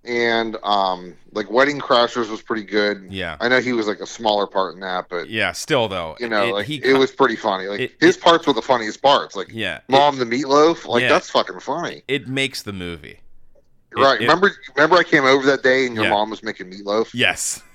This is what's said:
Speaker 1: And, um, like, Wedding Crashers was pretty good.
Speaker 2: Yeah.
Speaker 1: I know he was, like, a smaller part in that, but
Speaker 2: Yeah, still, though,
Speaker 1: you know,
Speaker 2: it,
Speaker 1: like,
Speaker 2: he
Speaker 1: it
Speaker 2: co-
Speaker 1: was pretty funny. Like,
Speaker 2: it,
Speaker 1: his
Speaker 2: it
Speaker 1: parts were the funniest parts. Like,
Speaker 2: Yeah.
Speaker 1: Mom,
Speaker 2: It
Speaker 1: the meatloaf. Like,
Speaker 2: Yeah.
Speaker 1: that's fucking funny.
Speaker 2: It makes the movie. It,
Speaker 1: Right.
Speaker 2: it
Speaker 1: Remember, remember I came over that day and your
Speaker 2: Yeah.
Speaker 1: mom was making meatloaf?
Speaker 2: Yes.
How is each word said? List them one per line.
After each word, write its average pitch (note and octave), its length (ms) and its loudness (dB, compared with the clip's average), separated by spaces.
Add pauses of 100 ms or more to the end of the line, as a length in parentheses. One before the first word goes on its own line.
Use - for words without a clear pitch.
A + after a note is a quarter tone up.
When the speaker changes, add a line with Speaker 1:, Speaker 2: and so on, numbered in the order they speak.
Speaker 1:
And, A#2 580 -2
um, F#2 520 -2 (180)
like, G2+ 180 -8
Wedding C#3 300 2
Crashers A#2+ 500 0
was A2 120 -10
pretty A2+ 200 -6
good. G2+ 480 -2
Speaker 2:
Yeah. F2+ 300 -8
Speaker 1:
I A#2+ 80 -2
know B2+ 120 4
he B2 120 -4
was, A2 160 -2
like, G2+ 100 -6
a F#2 80 -10
smaller G#2 400 -2
part F#2 280 -4
in F#2 60 -18
that, F#2 280 -6
but F2 220 -8
Speaker 2:
Yeah, G#2 200 -2
still, A2+ 380 -2
though, F2 320 -8
Speaker 1:
you A#2 80 -6
know, G2+ 220 0
Speaker 2:
it, - 20 -4
Speaker 1:
like, G2+ 140 -4
Speaker 2:
he D3+ 100 -8
Speaker 1:
it B2+ 160 0
Speaker 2:
co- C3+ 80 4
Speaker 1:
was C3 100 2
pretty B2 240 0
funny. F#2+ 320 -4
Like, G#2 140 -6
Speaker 2:
it, B2+ 200 -6
Speaker 1:
his E3+ 160 6
Speaker 2:
it - 60 -18
Speaker 1:
parts E3 240 4
were C#3+ 60 2
the C3+ 100 -2
funniest A2+ 400 -2
parts. B2+ 320 2
Like, F#2+ 160 -8
Speaker 2:
Yeah. G2+ 380 -8
Speaker 1:
Mom, C#3 320 4
Speaker 2:
It A#2+ 80 -2
Speaker 1:
the A#2 80 -2
meatloaf. D3 500 2
Like, A#2+ 160 0
Speaker 2:
Yeah. B2 60 0
Speaker 1:
that's D#3+ 220 2
fucking F#2+ 280 -2
funny. B2 480 -8
Speaker 2:
It B2+ 220 -4
makes C3+ 340 -4
the G#2 100 -10
movie. E2+ 460 -12 (760)
It, - 40 -2
Speaker 1:
Right. C3 200 4
Speaker 2:
it - 40 0
Speaker 1:
Remember, F3+ 280 4 (240)
remember D#3 200 6
I E3+ 60 6
came D3+ 220 2
over C3+ 220 6
that C3+ 180 2
day C3 220 4
and A#2+ 100 -6
your G#2+ 80 0
Speaker 2:
Yeah. F#2+ 60 2
Speaker 1:
mom G#2+ 200 0
was G#2+ 140 -12
making G2 260 -10
meatloaf? G2+ 420 -2
Speaker 2:
Yes. - 500 -2 (120)